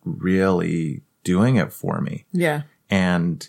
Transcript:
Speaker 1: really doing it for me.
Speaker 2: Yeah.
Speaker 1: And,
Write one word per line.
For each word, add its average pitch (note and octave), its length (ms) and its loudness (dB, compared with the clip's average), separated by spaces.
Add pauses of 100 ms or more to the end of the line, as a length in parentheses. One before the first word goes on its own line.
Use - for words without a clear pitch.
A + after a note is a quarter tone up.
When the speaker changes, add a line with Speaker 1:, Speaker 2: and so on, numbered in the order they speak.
Speaker 1:
really F2 960 0 (220)
doing G#2 340 4
it - 160 0
for - 280 -4
me. - 300 -8
Speaker 2:
Yeah. D#3 300 0 (280)
Speaker 1:
And, E2+ 600 0